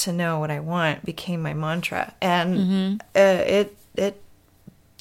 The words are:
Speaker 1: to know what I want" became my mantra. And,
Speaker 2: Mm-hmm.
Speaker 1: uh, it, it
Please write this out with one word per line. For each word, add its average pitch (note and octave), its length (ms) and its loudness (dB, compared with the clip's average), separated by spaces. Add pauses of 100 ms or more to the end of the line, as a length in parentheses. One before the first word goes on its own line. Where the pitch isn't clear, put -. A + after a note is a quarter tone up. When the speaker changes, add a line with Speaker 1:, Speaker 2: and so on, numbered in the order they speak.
Speaker 1:
to F#3+ 80 -2
know E3+ 280 0
what D3+ 100 -4
I C#3+ 80 -4
want" D#3+ 460 -2
became E3+ 360 -6
my D3+ 120 -4
mantra. D#3 680 -4
And, F3 360 2
Speaker 2:
Mm-hmm. F#3+ 360 2 (220)
Speaker 1:
uh, F#3+ 280 6 (160)
it, G3+ 80 0 (280)
it G3 180 -2 (880)